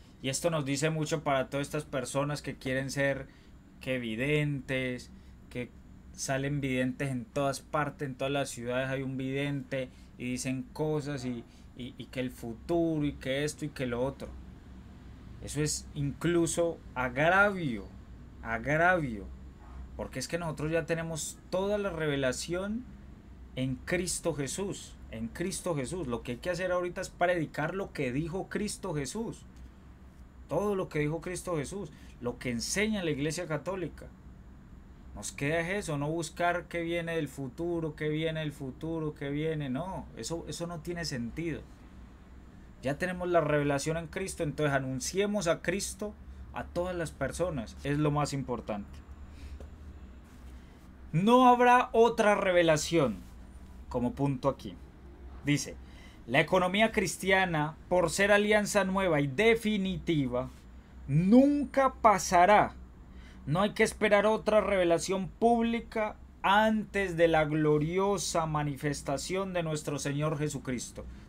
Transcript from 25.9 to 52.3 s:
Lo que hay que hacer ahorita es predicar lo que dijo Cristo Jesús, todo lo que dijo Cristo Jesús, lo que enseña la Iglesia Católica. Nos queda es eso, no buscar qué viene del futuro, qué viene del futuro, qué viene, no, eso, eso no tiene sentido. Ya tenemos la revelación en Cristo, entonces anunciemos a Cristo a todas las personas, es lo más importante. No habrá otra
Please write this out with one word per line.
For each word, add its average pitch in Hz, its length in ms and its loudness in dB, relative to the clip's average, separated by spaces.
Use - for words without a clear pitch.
Lo 117 140 -4
que 123 100 -6
hay 120 60 -8
que 180 120 -4
hacer 180 220 -2
ahorita 180 280 -2
es 180 80 -6
predicar 165 680 0
lo 196 160 -6
que 127 200 -2
dijo 160 360 -4
Cristo 202 460 -4
Jesús, 151 500 -6
todo 196 280 0
lo 185 120 -2
que 151 120 -2
dijo 151 200 -2
Cristo 175 380 -6
Jesús, 180 340 -6
lo 120 160 -4
que 131 120 -4
enseña 190 540 -2
la 160 60 0
Iglesia 151 360 -2
Católica. 160 600 -6
Nos - 160 -10
queda 151 300 0
es 185 240 -2
eso, 156 140 -2
no 143 100 -2
buscar 170 600 0
qué 170 120 -4
viene 170 360 -2
del 151 120 -2
futuro, 160 680 -4
qué 156 120 -2
viene 160 320 -2
del 151 120 -4
futuro, 151 600 -6
qué 143 140 -8
viene, 151 400 -2
no, 151 380 -6
eso, 160 320 -6
eso 170 180 -6
no 170 140 -8
tiene 170 240 -6
sentido. 139 560 -4
Ya 139 160 -2
tenemos 180 320 -2
la 170 140 6
revelación 147 560 2
en 165 80 -8
Cristo, 190 360 -6
entonces 147 320 0
anunciemos 170 720 0
a 156 120 2
Cristo 202 540 -4
a 120 100 -6
todas 180 320 -4
las 160 140 -4
personas, 135 720 -4
es 143 140 0
lo 151 120 4
más 147 220 0
importante. 117 640 -6
No 240 360 8
habrá 247 440 8
otra 226 440 6